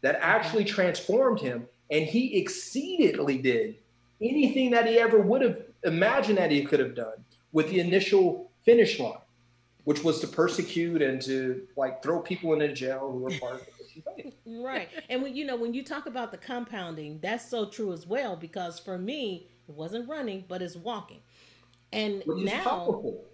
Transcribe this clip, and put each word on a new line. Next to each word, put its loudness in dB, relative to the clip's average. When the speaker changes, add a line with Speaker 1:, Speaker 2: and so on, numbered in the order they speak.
Speaker 1:
that 2
Speaker 2:
Mm-hmm. -2
Speaker 1:
actually 2
transformed 2
him. -6
And 2
he 0
exceedingly 0
did 0
anything 2
that 4
he 6
ever 8
would 4
have 2
imagined 2
that 2
he 4
could 2
have 0
done -8
with 2
the 2
initial 4
finish 8
line, -4
which 0
was 2
to -4
persecute 0
and 0
to, -2
like, -4
throw 0
people -2
into 2
jail -6
who -6
were -4
part -6
of -12
the -20
Christian -20
faith. -16
Speaker 2:
<laughs> -20
Right. -8
And -2
when, -8
you -6
know, -4
when -4
you -6
talk -10
about -8
the -14
compounding, -10
that's -6
so -2
true -6
as -10
well, -4
because -10
for -10
me, -6
it -18
wasn't -8
running, -8
but -6
it's -8
walking. -10
And -2
Speaker 1:
Which -2
is 0
Speaker 2:
now, -2
Speaker 1:
powerful. -2